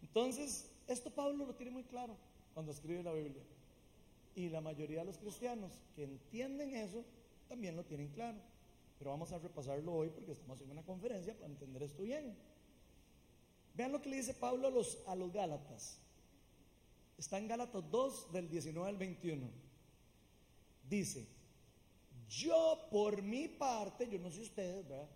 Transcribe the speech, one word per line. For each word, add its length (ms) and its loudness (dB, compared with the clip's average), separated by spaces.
Entonces, 680 0
esto 240 -2
Pablo 360 0
lo 80 -6
tiene 180 -10
muy 120 -6
claro 320 -8
cuando 200 -6
escribe 300 -4
la 100 -2
Biblia. 300 -2
Y 140 0
la 120 0
mayoría 400 -2
de 60 0
los 120 -6
cristianos 540 -4
que 100 -4
entienden 680 -4
eso, 300 -4
también 280 -4
lo 80 -4
tienen 240 -4
claro. 300 -4
Pero 120 -4
vamos 220 -2
a 60 -2
repasarlo 540 -2
hoy 180 4
porque 220 -8
estamos 240 -10
haciendo 160 -12
una 100 -8
conferencia 520 -4
para 120 -12
entender 380 -8
esto 180 -6
bien. 340 -4
Vean 160 2
lo 100 2
que 80 -4
le 80 0
dice 180 0
Pablo 340 4
a 20 6
los, 360 4
a 100 -2
los 160 -2
Gálatas. 680 -2
Está 200 0
en 100 0
Gálatas 420 0
dos, 420 4
del 160 0
diecinueve 400 0
al 80 0
veintiuno. 540 -2
Dice, 380 2
"Yo 640 8
por 320 6
mi 260 2
parte", 600 2
yo 100 0
no 120 -2
sé 120 -6
ustedes, 460 -2
¿verdad? 280 -6